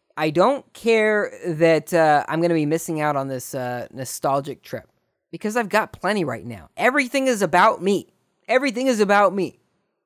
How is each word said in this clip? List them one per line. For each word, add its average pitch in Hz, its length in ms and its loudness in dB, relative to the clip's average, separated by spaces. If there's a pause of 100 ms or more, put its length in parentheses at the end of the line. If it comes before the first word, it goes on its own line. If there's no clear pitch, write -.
(180)
I 156 120 0
don't 180 440 0
care 214 600 0 (140)
that, 165 460 2
uh, 151 340 4
I'm 160 140 -2
gonna 170 120 2
be 156 120 0
missing 160 340 -4
out 151 160 -2
on 135 140 -4
this, 131 260 -10
uh, 123 360 -8
nostalgic 139 680 -4
trip - 280 -14 (420)
because 208 240 -6
I've 226 140 -2
got 214 240 0
plenty 190 320 -2
right 117 200 -8
now. 98 300 -14
Everything 262 520 0
is 233 140 0
about 180 400 2
me. 180 260 0 (420)
Everything 254 380 0
is 240 120 2
about 202 340 4
me, 190 280 -6 (440)